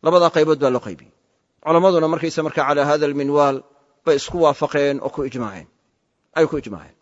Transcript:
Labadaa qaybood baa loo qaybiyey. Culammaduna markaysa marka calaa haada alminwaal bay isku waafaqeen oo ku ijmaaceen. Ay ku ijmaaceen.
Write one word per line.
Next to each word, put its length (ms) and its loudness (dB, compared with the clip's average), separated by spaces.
Labadaa 260 4
qaybood 300 0
baa 100 2
loo 100 -2
qaybiyey. 320 -14
Culammaduna 420 2
markaysa 360 -4
marka 220 -2
calaa 200 0
haada 200 0
alminwaal 520 0
bay 80 4
isku 260 -6
waafaqeen 640 0
oo 60 -6
ku 140 -8
ijmaaceen. 440 -10
Ay 120 4
ku 100 -6
ijmaaceen. 440 -12